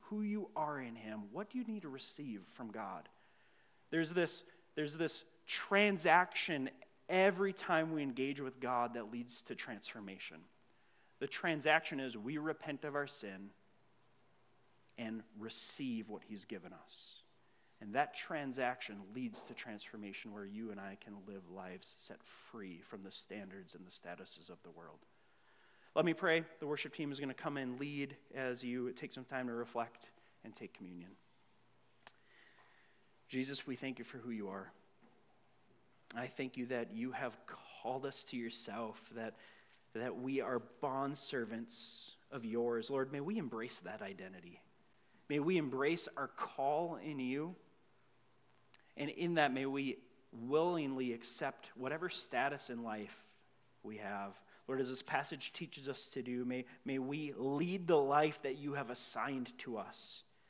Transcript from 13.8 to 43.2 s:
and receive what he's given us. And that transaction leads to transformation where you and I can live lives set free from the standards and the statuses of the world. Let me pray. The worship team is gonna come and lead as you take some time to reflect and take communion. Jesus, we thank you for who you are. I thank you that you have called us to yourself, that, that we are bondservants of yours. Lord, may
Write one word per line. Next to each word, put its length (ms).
and 240
receive 680
what 180
he's 180
given 280
us. 400
And 140
that 180
transaction 840
leads 280
to 100
transformation 800
where 120
you 260
and 80
I 240
can 100
live 220
lives 480
set 220
free 360
from 160
the 80
standards 640
and 120
the 60
statuses 580
of 140
the 80
world. 280
Let 100
me 80
pray. 300
The 80
worship 280
team 160
is 80
gonna 140
come 240
and 220
lead 360
as 280
you 280
take 200
some 140
time 220
to 60
reflect 520
and 100
take 180
communion. 360
Jesus, 380
we 100
thank 240
you 60
for 120
who 140
you 180
are. 220
I 120
thank 300
you 100
that 260
you 180
have 260
called 240
us 200
to 120
yourself, 640
that, 200
that 200
we 240
are 220
bondservants 1300
of 140
yours. 460
Lord, 200
may 100